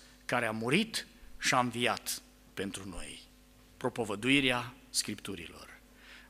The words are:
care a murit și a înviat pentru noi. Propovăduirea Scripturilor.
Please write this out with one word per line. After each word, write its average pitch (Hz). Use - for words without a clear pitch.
care 120
a 110
murit 127
și -
a 131
înviat 117
pentru 98
noi. 71
Propovăduirea 123
Scripturilor. -